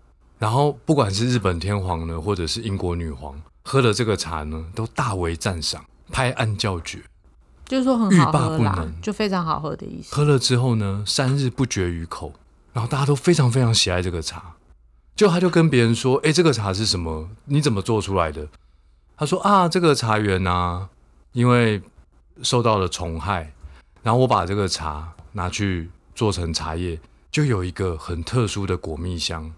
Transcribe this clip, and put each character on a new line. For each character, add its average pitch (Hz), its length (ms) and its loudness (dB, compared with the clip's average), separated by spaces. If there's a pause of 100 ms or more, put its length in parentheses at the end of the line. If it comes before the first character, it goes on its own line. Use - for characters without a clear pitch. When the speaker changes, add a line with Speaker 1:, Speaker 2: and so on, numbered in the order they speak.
(380)
Speaker 1:
然 107 140 0
后 139 340 2
不 160 80 4
管 117 180 2
是 110 180 0
日 123 100 2
本 92 180 0
天 98 220 -2
皇 85 260 -2
呢， 82 140 -6
或 98 160 -2
者 90 100 -4
是 113 160 -4
英 101 160 -4
国 90 160 -2
女 85 160 -4
皇， 71 320 -12 (220)
喝 135 180 2
了 113 120 6
这 120 100 0
个 104 140 2
茶 80 260 -6
呢， 80 220 -8 (100)
都 113 120 -4
大 120 280 -4
为 85 180 -2
赞 87 280 -4
赏， - 220 -8 (280)
拍 127 200 0
案 110 260 -2
叫 95 240 -2
绝。 - 200 -12 (640)
Speaker 2:
就 262 120 -4
是 254 80 0
说 262 120 2
很 208 220 2
好 160 120 4
喝 151 80 2
啦， 160 180 0
Speaker 1:
欲 - 0 -
罢 - 0 -
不 120 60 2 (180)
能。 80 200 -10
Speaker 2:
就 214 120 -6
非 208 160 -2
常 185 140 -2
好 160 180 -4
喝 151 160 -6
的 - 80 -14
意 - 160 -12
思。 - 120 -14
Speaker 1:
喝 147 120 2
了 143 120 6
之 123 200 2
后 123 180 2
呢， 101 320 -2
三 135 300 0
日 131 120 0
不 127 160 0
绝 92 240 -2
于 82 160 -6
口。 73 280 -12 (420)
然 113 80 -2
后 117 80 -6
大 143 80 0
家 139 60 0
都 143 100 2
非 175 180 4
常 139 160 4
非 127 120 2
常 117 120 4
喜 - 160 2
爱 90 120 2
这 90 100 -2
个 85 100 -4
茶。 82 320 -12 (640)
就 208 140 6
他 175 100 2
就 180 100 4
跟 165 200 4
别 127 120 4
人 117 140 4
说 127 220 2 (100)
：“哎， 160 60 4
这 175 100 4
个 160 80 4
茶 101 220 -2
是 107 120 -2
什 95 140 0
么？ 80 300 -6 (160)
你 143 160 2
怎 147 100 2
么 98 100 0
做 110 200 0
出 95 140 -2
来 80 180 0
的？” 76 120 -10 (680)
他 151 100 -4
说 175 220 0
：“啊， 190 220 6
这 180 100 2
个 160 160 6
茶 110 240 2
园 95 260 2
啊， 90 440 0 (420)
因 120 160 2
为 113 340 4 (640)
受 120 180 2
到 110 160 2
了 92 80 2
虫 82 320 -6
害， 82 360 -6 (500)
然 113 100 2
后 123 60 4
我 131 80 4
把 101 180 2
这 95 80 -4
个 101 140 0
茶 78 460 -6 (180)
拿 90 180 -4
去 90 400 -4 (240)
做 110 200 0
成 87 200 -4
茶 80 220 -6
叶， 85 240 -6 (320)
就 151 140 0
有 104 180 0
一 90 80 -6
个 87 260 -4
很 82 240 -8
特 117 240 0
殊 98 220 -4
的 92 80 0
果 80 220 -8
蜜 87 200 -6
香。” 80 400 -6